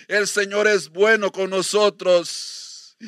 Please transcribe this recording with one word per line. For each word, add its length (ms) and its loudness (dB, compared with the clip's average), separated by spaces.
el 200 -2
Señor 400 -2
es 220 0
bueno 420 2
con 180 -4
nosotros. 1500 -2